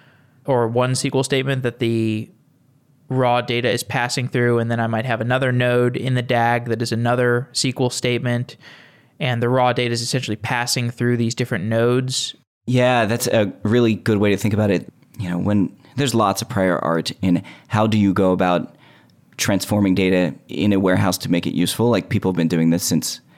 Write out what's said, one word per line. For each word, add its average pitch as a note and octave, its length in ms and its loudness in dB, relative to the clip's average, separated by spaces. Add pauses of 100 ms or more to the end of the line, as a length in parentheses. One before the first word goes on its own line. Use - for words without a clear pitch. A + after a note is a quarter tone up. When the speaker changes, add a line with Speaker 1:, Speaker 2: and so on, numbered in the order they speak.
(460)
Speaker 1:
or A#2+ 220 0
one B2 240 0
S C3 100 -4
Q C#3 140 -4
L C3 80 2
statement C3 400 -2
that A#2+ 160 -6
the A2+ 500 -2 (800)
raw B2 320 2
data A#2+ 280 -2
is A#2+ 120 -2
passing B2 460 -4
through, A#2+ 320 0
and A#2 100 -2
then A#2 100 -2
I A2+ 60 -2
might A2+ 200 -4
have A#2 140 -2
another B2+ 320 0
node B2 460 2
in B2+ 160 -4
the B2 80 0
dag A#2+ 440 0
that A2+ 180 -4
is A2+ 80 -4
another A#2+ 600 0
S - 100 -4
Q C3 180 -2
L B2+ 100 0
statement, B2 680 -4 (640)
and B2 220 -2
the A#2+ 80 0
raw B2 240 4
data A#2+ 180 -2
is A#2 100 -2
essentially B2 340 -4
passing A#2+ 540 -4
through A#2+ 280 0
these A#2 180 -2
different A2 300 -4
nodes. B2 680 0 (300)
Speaker 2:
Yeah, B2 400 2
that's A#2 220 -2
a G#2+ 340 2
really A2+ 320 4
good G#2 240 0
way G#2 140 4
to F#2+ 60 2
think G#2+ 160 -2
about G#2 180 2
it. - 200 -2 (280)
You F2 100 -6
know, F2 80 -2
when G2 380 0 (200)
there's B2 200 0
lots G2+ 260 2
of - 80 -10
prior F#2 300 0
art E2 320 -2 (100)
in F2+ 220 2 (240)
how G#2+ 180 2
do G#2+ 140 2
you G2 140 4
go F#2+ 180 4
about F2+ 440 0 (640)
transforming G2+ 580 0
data F#2 380 2 (140)
in G#2 260 0
a F#2+ 60 2
warehouse G2 380 2
to - 120 -8
make F2 160 0
it - 80 -4
useful. A2+ 360 0
Like, G2+ 200 0
people F#2+ 220 0
have F2+ 60 -4
been E2 100 2
doing E2 220 2
this F2 140 2
since - 380 -4 (160)